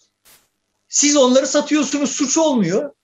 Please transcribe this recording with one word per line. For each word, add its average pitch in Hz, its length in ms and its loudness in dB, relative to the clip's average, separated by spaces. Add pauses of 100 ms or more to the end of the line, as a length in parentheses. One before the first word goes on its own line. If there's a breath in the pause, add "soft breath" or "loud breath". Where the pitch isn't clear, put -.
(880)
Siz 294 280 0
onları 269 300 4
satıyorsunuz, 294 640 -2
suç - 280 -4
olmuyor. 269 540 0 (120)